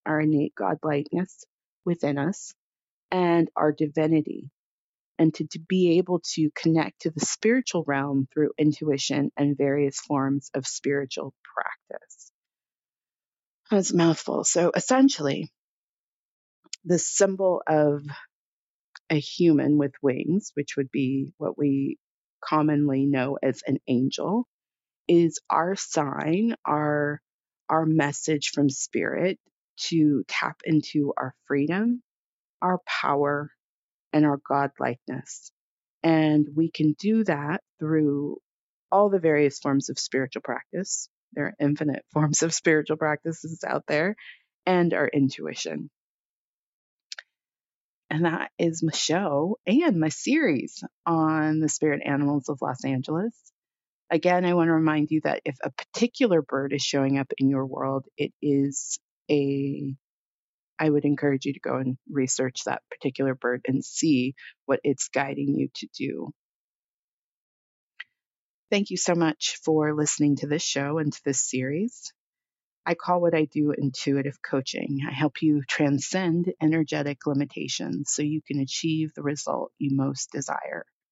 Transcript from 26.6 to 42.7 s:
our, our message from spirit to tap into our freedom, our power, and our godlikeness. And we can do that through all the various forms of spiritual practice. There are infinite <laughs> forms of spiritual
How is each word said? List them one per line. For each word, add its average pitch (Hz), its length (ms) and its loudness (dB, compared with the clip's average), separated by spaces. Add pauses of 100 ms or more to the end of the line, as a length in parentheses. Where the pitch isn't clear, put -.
our, 147 560 0 (480)
our 160 160 2
message 151 720 0
from 143 160 2
spirit - 680 -2 (380)
to 151 520 2
tap - 360 -4
into 151 540 0
our 127 160 -6 (120)
freedom, 185 560 0 (600)
our 180 240 2
power, 143 640 0 (600)
and 151 140 6
our 143 120 2
godlikeness. - 1120 -4 (520)
And 156 520 4
we 165 160 2
can 156 280 2
do 220 260 2
that 151 380 -2 (160)
through 151 600 0 (520)
all 202 200 4
the 196 80 2
various 147 400 4
forms 139 320 0
of - 80 -10
spiritual - 440 -4
practice. - 680 -8 (240)
There 143 140 -4
are - 140 -8
infinite 143 480 -2
<laughs> - 40 -20
forms 151 300 0
of 165 120 0
spiritual 151 420 2